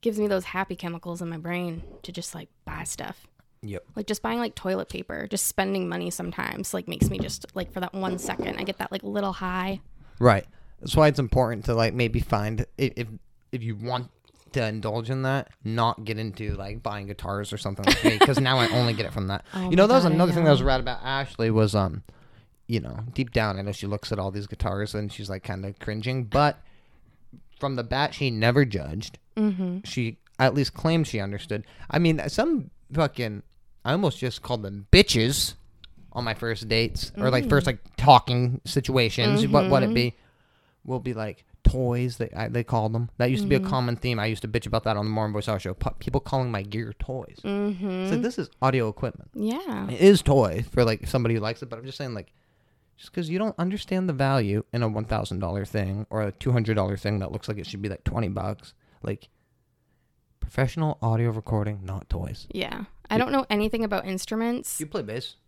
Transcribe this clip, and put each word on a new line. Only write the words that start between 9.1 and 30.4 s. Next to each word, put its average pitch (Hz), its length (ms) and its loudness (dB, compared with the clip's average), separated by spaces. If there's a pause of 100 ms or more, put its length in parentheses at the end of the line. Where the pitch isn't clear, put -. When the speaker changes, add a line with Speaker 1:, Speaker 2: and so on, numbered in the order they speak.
Speaker 1:
high. 185 460 -4 (400)
Speaker 2:
Right. 113 260 6 (360)
That's - 140 -4
why 156 120 8
it's 147 100 4
important 120 480 0
to, 123 80 0
like, 113 200 2
maybe 117 260 0
find, 107 420 -2 (160)
i-, 135 180 0
if, 117 120 -6 (440)
if 120 120 -6
you 113 120 -6
want 120 360 -6 (400)
to 127 160 0
indulge 110 420 -4
in 131 140 -2
that, 135 260 -2 (140)
not 113 400 0
get 107 160 -4
into, 107 360 -6
like, 101 280 -10
buying 104 240 -6
guitars 101 440 -6
or - 60 -6
something 98 280 -4
like - 180 4
me, 110 160 4
'cause 131 200 6
now 131 200 4
I 120 100 6
only 120 240 2
get 107 120 -2
it - 80 -8
from 98 140 -2
that. 98 220 -4
Speaker 1:
<laughs> - 60 -16
Oh 185 140 -2
Speaker 2:
You 170 80 4
know, 190 60 10
Speaker 1:
my 208 40 8
Speaker 2:
that 233 80 6
was 262 80 8
Speaker 1:
God, 175 80 4
I 156 40 4
Speaker 2:
another 170 180 6
thing 170 100 2
that 156 80 8
was 139 100 8
Speaker 1:
know. 131 60 4
Speaker 2:
rad 131 140 4
about 120 220 -4
Ashley 131 460 -2
was, 107 240 4
um, 98 300 0 (640)
you 117 120 0
know, - 200 -8 (140)
deep 127 180 -2
down, 107 260 0
I 98 60 -6
know 101 80 -6
she 98 160 -8
looks 101 240 -6
at 101 80 -4
all 95 120 -2
these 98 160 -8
guitars 98 460 -4
and 104 180 -6
she's, 98 180 -12
like, 95 140 -8
kinda 95 360 -8
cringing, 117 460 -4
but 139 340 2 (1000)
from 139 180 -4
the 120 60 -4
bat, 131 300 -2
she 139 160 -2
never 120 340 4
judged. 92 540 -4 (180)
Speaker 1:
Mm-hmm. 190 500 0
Speaker 2:
She 113 320 -4 (200)
at 131 160 4